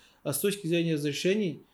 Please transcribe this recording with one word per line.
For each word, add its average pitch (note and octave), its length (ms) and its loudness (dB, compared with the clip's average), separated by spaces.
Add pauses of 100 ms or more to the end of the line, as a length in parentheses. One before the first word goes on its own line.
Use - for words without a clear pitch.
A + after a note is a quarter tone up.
(220)
А D3 120 -2
с - 60 -4
точки G3+ 280 -2
зрения E3+ 260 2
разрешений, D#3 720 0 (100)